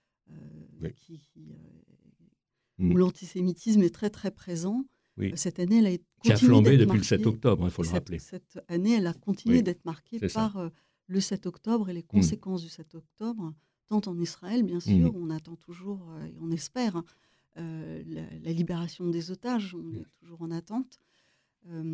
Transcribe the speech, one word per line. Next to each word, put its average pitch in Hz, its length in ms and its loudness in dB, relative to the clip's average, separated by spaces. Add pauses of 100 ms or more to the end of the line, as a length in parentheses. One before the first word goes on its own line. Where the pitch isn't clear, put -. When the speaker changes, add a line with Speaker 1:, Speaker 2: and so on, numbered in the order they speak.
(300)
Speaker 1:
euh, 156 40 -20 (480)
Speaker 2:
Oui. 82 140 -10
Speaker 1:
qui, 165 240 -20
qui, 156 340 -20
euh, - 20 -20 (1200)
Speaker 2:
Mm. 180 120 4
Speaker 1:
où 175 60 4
l'antisémitisme 180 840 2
est 175 80 4
très, 208 220 -4
très - 180 -8
présent. 185 560 -6 (320)
Speaker 2:
Oui. 101 140 -2
Speaker 1:
Euh, 170 40 -8
cette 170 240 -6
année, 185 200 4
elle 214 80 6
a 180 100 0
Speaker 2:
Qui - 340 0
a - 40 6
Speaker 1:
continué 247 140 6
Speaker 2:
flambé 107 220 8
Speaker 1:
d'être 135 100 8
Speaker 2:
depuis 98 100 6
le - 80 4
Speaker 1:
marquée. 90 80 0
Speaker 2:
sept 104 180 2
octobre, 110 400 2
hein, 90 60 0
faut 87 100 -4
Speaker 1:
Et 82 40 0
Speaker 2:
le 82 60 -2
Speaker 1:
cette, - 40 0
Speaker 2:
rappeler. 87 240 -4
Speaker 1:
cette - 480 -16
année, 180 300 0
elle 185 100 0
a 170 60 -4
continué - 440 0
Speaker 2:
Oui. 233 60 4
Speaker 1:
d'être 180 200 -4
marquée 170 360 -10
Speaker 2:
C'est 202 100 -2
ça. 220 120 -4
Speaker 1:
par, 208 160 -2
euh, 170 120 -6 (380)
le 185 120 -2
sept 190 280 -4
octobre 214 420 -4
et 180 40 -8
les 170 80 -8
Speaker 2:
Mm. - 60 -20
Speaker 1:
conséquences 185 540 0
du 165 80 -16
sept - 240 -20
octobre, 175 600 -10 (340)
tant 214 180 0
en 175 140 -6
Israël, 175 440 -4
bien 180 140 -2
Speaker 2:
Mm. 170 40 -6
Speaker 1:
sûr, - 340 4
où 180 80 -10
on 160 80 -6
attend 160 240 -12
toujours, 180 560 -14
euh, 156 160 -14
et - 120 -18
on 165 120 -8
espère, 185 460 -4
hein, 170 80 -6 (520)
euh, 160 480 -12
la, 160 160 -14 (220)
la 165 80 -6
libération 170 580 -6
des 170 220 -6
otages, 208 420 -6
on 175 60 -14 (100)
Speaker 2:
Oui. 160 120 -10
Speaker 1:
est - 40 -18 (140)
toujours 170 240 -18
en 165 80 -8
attente, 208 480 -8 (680)
euh, 165 120 -12 (120)